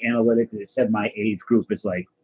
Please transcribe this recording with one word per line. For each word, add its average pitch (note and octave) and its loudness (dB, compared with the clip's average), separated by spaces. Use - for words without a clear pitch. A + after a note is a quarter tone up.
analytics. A#2 2
It G2+ -10
said A2+ 0
my G#2 0
age G#2 -2
group A#2 0
is, F#2 -8
like, F2+ -4